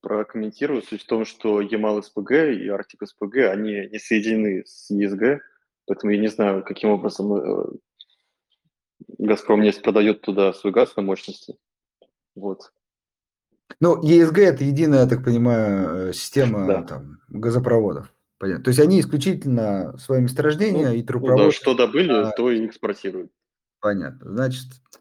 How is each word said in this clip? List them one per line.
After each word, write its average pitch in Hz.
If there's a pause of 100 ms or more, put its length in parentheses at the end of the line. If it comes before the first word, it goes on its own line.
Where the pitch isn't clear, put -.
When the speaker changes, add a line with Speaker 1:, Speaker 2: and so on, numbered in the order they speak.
Speaker 1:
прокомментирую. 107
Суть -
в -
том, 110
что 104
Ямал 104
С -
П 104
Г 139
и 98
Арктик 101
С 104
П -
Г, 117
они 101
не 107
соединены 107
с -
Е 104
С 101
Г, 123 (460)
поэтому 101
я 104
не 110
знаю, 101
каким 107
образом, 101
э, 67 (1500)
«Газпромнефть» 107
продает 104
туда 98
свой 98
газ 117
на 107
мощности. - (800)
Вот. 95 (1080)
Speaker 2:
Ну, 170
Е 165
С 160
Г — 185
это 139
единая, 143
я 127
так 131
понимаю, 104
э, -
система, 107
Speaker 1:
Да. 90
Speaker 2:
там, 71
газопроводов. 113 (260)
Понятно. 92
То -
есть 127
они 175
исключительно 120
свои 131
месторождения 151
Speaker 1:
Ну, 120
Speaker 2:
и 117 (180)
Speaker 1:
ну 131
да, 131
Speaker 2:
трубопроводы 151
Speaker 1:
что 135
добыли, 135
Speaker 2:
на 110
Speaker 1:
то 120
и 113
экспортируют. 98 (500)
Speaker 2:
Понятно. 92
Значит, 127 (340)